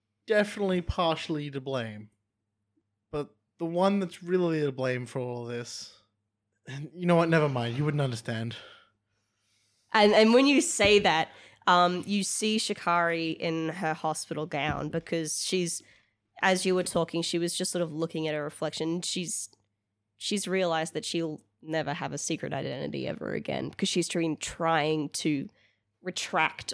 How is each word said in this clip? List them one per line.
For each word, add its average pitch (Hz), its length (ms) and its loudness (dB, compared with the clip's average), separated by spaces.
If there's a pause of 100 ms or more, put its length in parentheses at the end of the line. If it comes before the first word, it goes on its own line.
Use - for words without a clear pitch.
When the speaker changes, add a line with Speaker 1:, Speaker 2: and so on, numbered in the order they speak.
(260)
Speaker 1:
definitely 208 540 2
partially 160 680 -2
to 135 100 -6
blame, 113 480 -6 (1000)
but 147 180 -6 (300)
the 170 80 -6
one 190 340 4
that's 180 220 -6
really 175 400 2
to 143 100 2
blame 127 340 -2
for 135 120 -6
all 123 260 -6
this, 120 480 -8 (760)
and 139 280 -10
you 175 120 -4
know 175 100 6
what? 165 120 4
Never 160 200 4
mind. 117 280 -2
You 147 80 0
wouldn't 147 160 0
understand. 113 560 -4 (1400)
Speaker 2:
And, 208 220 6
and 220 180 8
when 262 140 8
you 277 140 6
say 208 400 4
that, 165 280 2 (380)
um, 180 400 6
you 202 160 0
see 220 360 0
Shikari 170 720 0
in 160 360 -2
her 160 260 -2
hospital 156 520 -4
gown 151 420 -4
because 160 560 -4
she's, 180 380 -2 (580)
as 185 240 2
you 185 100 2
were 185 80 2
talking, 165 400 -2
she 170 160 -2
was 170 180 -2
just 185 140 -4
sort 175 120 -2
of 160 100 -4
looking 160 340 -4
at 151 80 -2
her 151 80 -4
reflection. 160 600 -4
She's, - 480 -6 (680)
she's 202 320 -4
realized 170 460 0
that 160 100 -6
she'll 165 380 -4 (200)
never 156 300 -2
have 147 200 -6
a - 60 -6
secret 151 360 -4
identity 135 520 -6
ever - 280 -6
again - 360 -6
'cause - 180 -4
she's 170 200 0
trying, 165 300 -2
trying 156 720 0
to 147 380 -2 (540)
retract - 720 -2